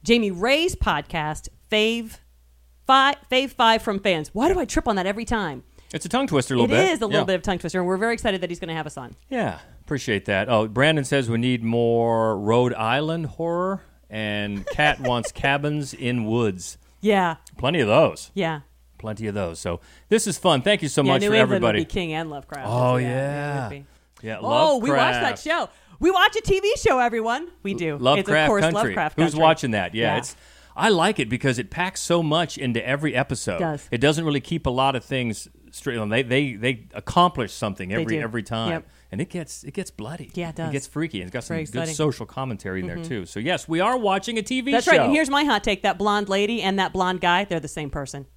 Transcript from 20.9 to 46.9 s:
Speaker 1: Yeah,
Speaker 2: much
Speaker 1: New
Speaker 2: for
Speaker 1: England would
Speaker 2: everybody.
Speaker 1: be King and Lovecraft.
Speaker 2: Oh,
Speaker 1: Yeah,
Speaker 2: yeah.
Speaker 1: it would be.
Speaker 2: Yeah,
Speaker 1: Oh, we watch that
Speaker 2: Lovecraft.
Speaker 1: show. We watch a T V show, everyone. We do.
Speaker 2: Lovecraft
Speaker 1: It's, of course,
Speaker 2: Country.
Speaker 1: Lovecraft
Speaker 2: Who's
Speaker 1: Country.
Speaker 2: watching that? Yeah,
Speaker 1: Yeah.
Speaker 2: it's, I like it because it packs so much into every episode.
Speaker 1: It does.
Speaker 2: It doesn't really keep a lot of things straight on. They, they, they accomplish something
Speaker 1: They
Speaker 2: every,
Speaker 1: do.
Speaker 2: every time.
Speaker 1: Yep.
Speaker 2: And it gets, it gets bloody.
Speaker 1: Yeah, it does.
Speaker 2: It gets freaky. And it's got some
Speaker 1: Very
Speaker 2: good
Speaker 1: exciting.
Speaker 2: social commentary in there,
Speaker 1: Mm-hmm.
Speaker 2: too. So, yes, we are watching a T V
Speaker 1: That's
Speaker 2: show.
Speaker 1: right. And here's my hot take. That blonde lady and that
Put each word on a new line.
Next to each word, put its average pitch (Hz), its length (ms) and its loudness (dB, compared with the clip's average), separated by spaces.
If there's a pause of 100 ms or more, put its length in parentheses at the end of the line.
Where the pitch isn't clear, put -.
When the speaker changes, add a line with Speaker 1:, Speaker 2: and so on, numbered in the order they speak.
Speaker 1:
Yeah, 135 100 4
Speaker 2:
much 135 80 4
Speaker 1:
New 208 80 2
Speaker 2:
for 214 60 4
Speaker 1:
England 214 140 6
would 202 80 2
Speaker 2:
everybody. 208 220 2
Speaker 1:
be 160 60 0
King 170 280 -4
and 160 160 -6
Lovecraft. 143 400 -12
Speaker 2:
Oh, 123 280 2
Speaker 1:
Yeah, 127 100 0
Speaker 2:
yeah. 143 520 -4
Speaker 1:
it 131 40 -6
would 107 60 -8
be. 139 160 -16 (420)
Speaker 2:
Yeah, 110 140 -8
Speaker 1:
Oh, 294 380 4
we 233 100 0
watch 277 100 4
that 254 240 2
Speaker 2:
Lovecraft. 240 200 -2
Speaker 1:
show. 311 260 -2 (300)
We 349 120 4
watch 392 240 4
a 440 60 -2
T 381 180 0
V 403 180 2
show, 302 220 2
everyone. 240 480 -2 (160)
We 196 100 -4
do. 156 240 -4
Speaker 2:
Lovecraft 135 220 4
Speaker 1:
It's, 190 100 -4
of 156 180 4
course, 208 160 4
Speaker 2:
Country. 160 180 2
Speaker 1:
Lovecraft 151 360 -2
Speaker 2:
Who's 160 140 6
Speaker 1:
Country. 151 80 -4
Speaker 2:
watching 160 320 4
that? 92 240 0
Yeah, 113 180 2
Speaker 1:
Yeah. - 40 0
Speaker 2:
it's, - 180 -8 (400)
I 202 140 2
like 196 300 2
it 120 100 -2
because 123 300 0
it 113 100 -6
packs 180 320 -6
so 170 220 2
much 156 340 0
into 113 280 -2
every 143 300 -2
episode. 120 420 -2
Speaker 1:
It - 20 -4
does. 160 320 -4
Speaker 2:
It 113 100 -2
doesn't 156 240 4
really 147 160 0
keep 165 240 -4
a 143 60 0
lot 131 260 2
of 117 80 -6
things 123 420 -4 (240)
straight 120 260 -6
on. 107 120 -4
They, 117 140 2
they, 127 300 0
they 113 400 -4
accomplish 143 600 2
something 95 360 -6
Speaker 1:
They 98 60 -2
Speaker 2:
every, 113 220 -2
Speaker 1:
do. - 40 -4
Speaker 2:
every 113 220 -6
time. 113 280 -4
Speaker 1:
Yep. 165 160 -6 (240)
Speaker 2:
And 190 100 -4
it 180 80 -4
gets, - 340 -12
it 143 100 -14
gets 185 180 -8
bloody. 135 420 -14
Speaker 1:
Yeah, 175 160 -6
it 156 60 -12
does. 160 140 -6
Speaker 2:
It - 40 -6
gets 135 140 -6
freaky. 147 340 -6
And 90 60 -10
it's 92 60 -16
got 120 120 -6
some 170 100 -6
Speaker 1:
Very 160 100 -4
Speaker 2:
good - 100 -12
Speaker 1:
exciting. 160 200 -4
Speaker 2:
social 143 300 -2
commentary 104 560 -6
in 90 60 -6
there, 87 100 -8
Speaker 1:
Mm-hmm. 82 100 -10
Speaker 2:
too. 101 180 -6
So, - 140 -10
yes, 151 300 -4
we 165 100 -2
are 220 180 2
watching 214 400 -2
a 214 40 -2
T 254 200 -2
V 247 100 -2
Speaker 1:
That's 233 140 4
Speaker 2:
show. 349 60 6
Speaker 1:
right. 160 100 8
And 254 120 4
here's 311 160 2
my 285 160 2
hot 240 180 2
take. 202 200 -2
That 190 140 2
blonde 202 300 0
lady 202 340 0
and 190 180 0
that 180 120 2